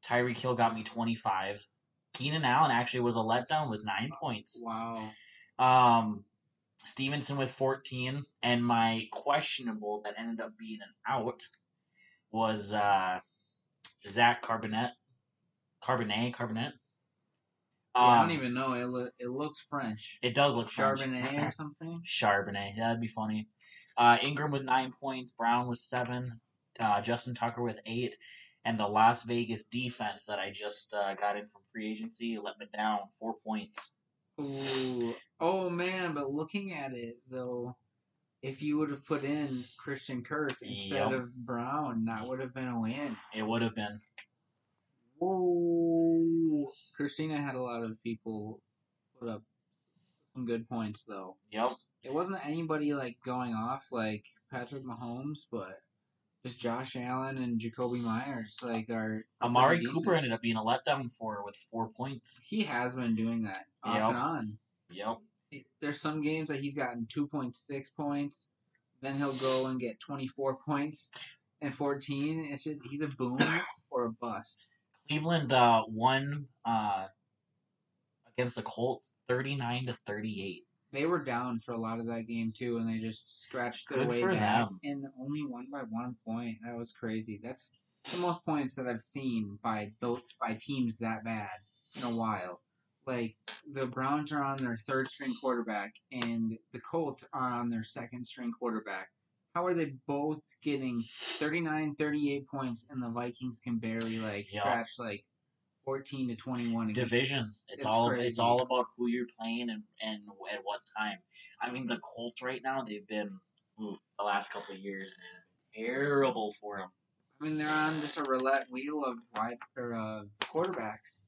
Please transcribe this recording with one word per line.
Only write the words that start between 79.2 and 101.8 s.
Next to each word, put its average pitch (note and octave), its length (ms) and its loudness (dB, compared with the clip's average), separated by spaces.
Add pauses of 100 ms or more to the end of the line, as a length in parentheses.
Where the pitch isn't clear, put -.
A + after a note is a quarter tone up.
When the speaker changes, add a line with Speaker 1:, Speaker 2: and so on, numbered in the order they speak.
Speaker 1:
thirty-nine B2+ 580 0
to - 120 -4 (100)
thirty-eight. G#2 560 -4 (300)
Speaker 2:
They C#3 140 0
were E3+ 160 2
down B2 360 -2
for A#2+ 140 -6
a A#2 40 -2
lot A2+ 220 -2
of A#2 60 -4
that A2+ 220 -4
game, A2+ 280 -2
too, A#2+ 220 -2
and A2+ 100 0
they A2+ 120 0
just - 440 -8
scratched A#2+ 460 -6
their C3+ 100 0
Speaker 1:
Good C3 80 4
Speaker 2:
way A#2+ 140 2
Speaker 1:
for F#3+ 100 4
Speaker 2:
back A#2 380 4
Speaker 1:
them. F#3+ 140 -12
Speaker 2:
and C#3 220 -4 (140)
only C#3+ 240 -4
won B2+ 280 -8
by C#3+ 180 -8
one A#2+ 260 -4 (100)
point. A2+ 380 -4
That A#2+ 140 -8
was A#2 140 -8
crazy. A2 520 -6
That's B2+ 280 -10 (400)
the F3+ 80 -4
most F3 260 0
points C#3+ 300 0
that C3 120 -4
I've A#2 140 -2
seen A2+ 640 -2
by G#2+ 360 -2
tho-, A#2+ 220 0 (180)
by A2+ 140 -2
teams A#2 460 -2
that A2+ 260 -4
bad A2 240 -4 (460)
in C3 80 -6
a B2 120 -2
while. G2 460 -2 (460)
Like, A#2+ 280 -2 (380)
the C3+ 140 -2
Browns C#3 440 0
are D3 120 0
on C#3 140 0
their A#2+ 200 -2
third C3 320 0
string C3 320 -4
quarterback, A2 540 -2 (180)
and A#2 440 -2 (140)
the B2 80 -10
Colts D#3 540 -4
are B2+ 180 0
on B2 180 0
their A2+ 140 -2
second B2 420 -10
string A#2+ 320 -6
quarterback. G2+ 520 -4 (460)
How F3 100 0
are F3+ 80 4
they D3+ 220 0 (120)
both D3 340 0 (200)
getting C3 420 0 (360)
thirty-nine, D#3 560 0